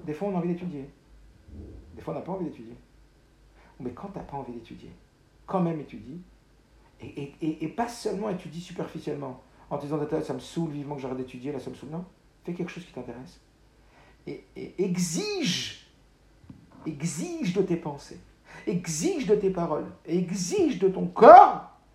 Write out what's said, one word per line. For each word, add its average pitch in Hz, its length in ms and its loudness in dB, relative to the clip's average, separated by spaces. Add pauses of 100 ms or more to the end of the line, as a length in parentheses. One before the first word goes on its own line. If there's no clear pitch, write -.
des 151 100 -4
fois 196 160 -4
on 190 60 -2
a 175 40 0
envie 170 80 0
d'étudier, 160 420 -4 (1040)
des - 80 -16
fois 160 140 -6
on - 20 -6
n'a - 60 -8
pas 165 80 -8
envie 185 140 -4
d'étudier. 120 300 -12 (1040)
Mais 123 120 -6
quand - 160 -10
t'as 185 140 -10
pas 139 160 -10
envie 123 160 -8
d'étudier, - 380 -14 (540)
quand 190 140 0
même 165 200 2
étudie, 127 400 -12 (840)
et, 107 40 -12
et, - 360 -10
et, 160 240 -2
et - 20 0
pas 233 200 -2
seulement 214 420 -4
étudie 175 320 -6
superficiellement, 147 800 -8 (280)
en 143 80 -2
te 139 60 -8
disant, « 147 160 -2 (240)
Ça 143 100 -4
me 127 60 -6
saoule 160 320 -4
vivement 143 240 -6
que 131 60 -8
j'arrête 127 160 -4
d'étudier, 127 340 -8
là 131 80 -6
ça 123 100 -10
me 127 60 -10
saoule », 127 160 -14
non, 175 140 -8 (380)
fais 175 100 -6
quelque 175 180 -6
chose - 140 -14
qui - 80 -20
t'intéresse, 127 460 -12 (880)
et, - 180 -12 (120)
et - 280 -4
exige, 180 1080 -2 (960)
exige 175 680 -4
de 196 100 4
tes 170 140 0
pensées, - 420 -10 (480)
exige 208 580 0
de 202 100 6
tes 190 140 4
paroles, 170 360 0 (200)
exige 185 760 0
de 185 100 4
ton 180 180 0
corps 339 600 12 (280)